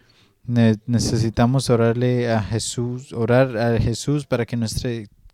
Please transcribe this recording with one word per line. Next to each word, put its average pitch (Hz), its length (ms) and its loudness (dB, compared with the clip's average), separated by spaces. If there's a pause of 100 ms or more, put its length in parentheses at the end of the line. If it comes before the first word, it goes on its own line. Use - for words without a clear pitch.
(440)
Ne-, 117 420 4
necesitamos 120 840 0
orarle 120 600 2
a 110 120 0
Jesús, 120 720 -6
orar 120 440 2
a 117 220 0
Jesús 135 480 -2
para 117 180 -2
que - 120 -6
nuestre-, 117 500 -6 (260)